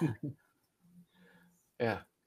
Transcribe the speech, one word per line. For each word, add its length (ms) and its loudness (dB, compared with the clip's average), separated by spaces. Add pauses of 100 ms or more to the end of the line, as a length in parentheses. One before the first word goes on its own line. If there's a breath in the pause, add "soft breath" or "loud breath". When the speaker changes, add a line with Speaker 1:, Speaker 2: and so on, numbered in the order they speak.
Speaker 1:
<laughs> 1800 -8
Speaker 2:
Yeah. 200 2 (280)